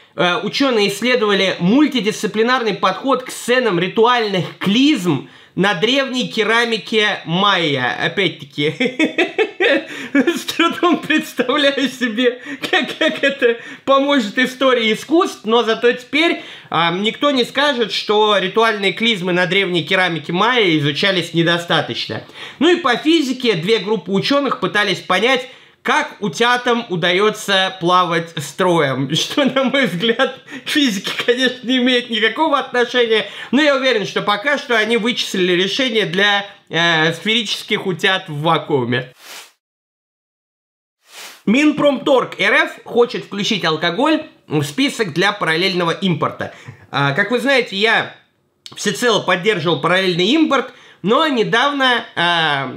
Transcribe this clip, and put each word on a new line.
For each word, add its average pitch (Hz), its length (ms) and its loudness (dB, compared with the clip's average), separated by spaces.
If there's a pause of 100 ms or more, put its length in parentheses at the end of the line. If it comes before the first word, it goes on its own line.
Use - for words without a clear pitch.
(160)
э, 175 260 0
ученые 214 460 2
исследовали 202 680 0
мультидисциплинарный 220 1120 2
подход 233 520 0
к - 60 -14
сценам 233 480 0
ритуальных 208 800 0
клизм 196 720 2 (260)
на 196 200 2
древней 240 540 0
керамике 220 960 0
майя. 160 760 0
Опять-таки, 156 760 -2
<laughs> - 1400 -2
с 285 340 2
трудом 330 520 0
представляю 277 920 0
себе, 240 520 -2 (300)
как, 339 280 -2
как - 240 -2
это 240 360 2 (260)
поможет 269 540 2
истории 240 540 2
искусств, 320 520 0
но 233 180 2
зато 226 300 2
теперь, 311 500 -2 (280)
а, 170 220 2
никто 220 380 0
не 254 140 2
скажет, 254 480 -2
что 214 460 2
ритуальные 202 540 0
клизмы 185 400 0
на 180 140 2
древней 180 380 0
керамике 175 480 -2
майя 202 460 2
изучались 160 560 -2
недостаточно. 165 920 -2 (340)
Ну 311 100 4
и 349 120 4
по - 160 2
физике 262 580 2
две 190 240 2
группы 196 320 -4
ученых 262 500 0
пытались 196 400 -2
понять, 247 480 0 (360)
как 285 360 -2
утятам 240 680 0
удается 190 880 0
плавать 170 600 0
строем? 143 760 0
<laughs> - 0 -
Что, - 300 0
на 262 200 0
мой 269 200 0
взгляд, 226 560 -2 (240)
к - 60 -12
физике, 262 420 -2 (140)
конечно, 247 400 0
не 254 100 0
имеет 247 320 2
никакого 233 500 0
отношения, 240 680 0 (240)
но 262 100 4
я 285 160 4
уверен, 247 300 0
что 190 160 -4
пока 208 340 0
что 240 220 -2
они 220 180 2
вычислили 196 560 0
решение 196 540 0
для, 202 400 0 (240)
э, 165 420 2
сферических 208 760 -4
утят 190 440 -2
в 147 100 -8
вакууме. 139 720 0 (2250)
Минпромторг 277 960 2
Р 208 140 2
Ф 311 180 2 (140)
хочет 233 400 0
включить 202 400 -4
алкоголь 175 580 0 (220)
в 147 160 0
список 214 500 -2
для 196 200 0
параллельного 175 580 0
импорта. 143 640 -2 (360)
А, 139 220 0
как 202 180 -2
вы 240 100 0
знаете, 240 360 0
я 202 400 0 (580)
всецело 208 460 0
поддерживал 175 640 0
параллельный 180 460 2
импорт, 269 440 2 (320)
но 269 220 4
недавно, 254 800 0 (100)
а, 156 600 0